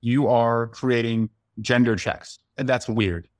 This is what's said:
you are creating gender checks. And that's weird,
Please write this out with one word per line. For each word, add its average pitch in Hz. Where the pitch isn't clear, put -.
you 127
are 117
creating 117
gender 120
checks. -
And 135
that's 127
weird, 98